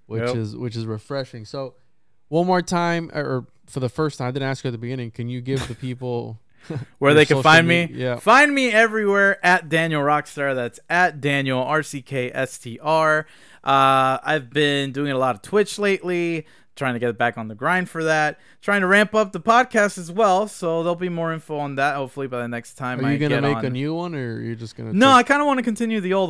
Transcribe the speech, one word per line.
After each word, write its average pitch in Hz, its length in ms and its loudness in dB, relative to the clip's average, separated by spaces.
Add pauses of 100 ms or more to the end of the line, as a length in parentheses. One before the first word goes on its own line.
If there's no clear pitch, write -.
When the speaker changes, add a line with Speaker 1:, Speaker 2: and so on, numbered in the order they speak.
Speaker 1:
which 113 200 -6
Speaker 2:
Yep. 123 100 -2
Speaker 1:
is, 110 200 -6
which 120 200 -8
is 113 100 -6
refreshing. 117 580 -10
So 135 300 -12 (540)
one 170 180 2
more 180 160 4
time, 170 520 -2
or, 151 100 -4
or 131 220 -4 (200)
for - 140 -12
the 127 80 0
first 156 300 -4
time, 123 100 -4
I - 40 -4
didn't 135 160 -4
ask 135 160 -6
you 135 40 -4
at 123 40 -4
the 117 60 -8
beginning. 120 340 -8
Can 120 160 -8
you 123 120 -8
give 131 280 -4
the 120 80 -10
people 123 640 -8 (240)
<laughs> - 340 -10
Speaker 2:
Where 143 140 4
Speaker 1:
your - 20 6
Speaker 2:
they 151 120 8
can 147 100 4
Speaker 1:
social 131 80 2
Speaker 2:
find 165 240 8
Speaker 1:
me-, 170 180 2
Speaker 2:
me? 147 80 -10
Speaker 1:
yeah. 123 220 -2
Speaker 2:
Find 262 360 6
me 262 200 0
everywhere 208 720 2
at 180 220 2
Daniel 160 340 0
Rockstar. 143 520 0
That's 123 260 -6 (100)
at 165 300 0
Daniel 135 420 0
R 151 220 0
C 139 180 -12
K 127 320 -6
S 131 240 -4
T 117 240 -14
R. 156 440 2 (360)
Uh, 135 600 4
I've 147 280 -4
been 139 420 0
doing 143 200 -4
a 135 60 -2
lot 127 180 0
of - 60 -18
Twitch 202 360 -2
lately, 175 680 -2 (300)
trying 131 160 -2
to 120 80 -4
get 120 160 -2
back 120 220 0
on 110 100 -8
the 110 60 -12
grind 170 340 -2
for 165 160 -6
that, 156 340 0 (220)
trying 202 220 0
to 185 40 2
ramp 202 280 4
up 214 180 0
the 180 80 -8
podcast 226 560 2
as 175 160 -12
well. 202 360 2
So 165 340 -2
there'll 175 140 -2
be 180 120 -6
more 165 240 -4
info 156 260 -8
on 143 180 -6
that 139 200 0
hopefully 139 300 -8
by 123 160 -6
the 120 60 -6
next 120 260 -10
time 127 260 -8
Speaker 1:
Are 135 40 -2
you 135 100 0
Speaker 2:
I - 20 0
Speaker 1:
gonna 143 200 0
Speaker 2:
get 139 60 -2
Speaker 1:
make 143 160 0
Speaker 2:
on. 113 60 -6
Speaker 1:
a 131 60 -4
new 139 240 -4
one, 175 200 -8
or 120 260 -8
you're 113 140 -8
just 113 220 -14
gonna 113 160 -10
Speaker 2:
No, 214 160 4
Speaker 1:
take 269 80 8
Speaker 2:
I 247 60 8 (120)
kinda 294 120 0
wanna 269 160 2
continue 226 400 -2
the 180 100 -2
old 190 180 2